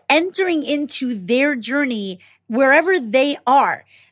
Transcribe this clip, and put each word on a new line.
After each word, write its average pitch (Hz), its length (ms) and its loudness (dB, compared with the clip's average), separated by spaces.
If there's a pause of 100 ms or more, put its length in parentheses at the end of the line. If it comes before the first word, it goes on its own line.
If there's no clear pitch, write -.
(100)
entering 349 520 0
into 269 560 -4
their 254 380 0
journey 220 640 -4 (280)
wherever 285 520 2
they 262 460 0
are. 240 400 2 (260)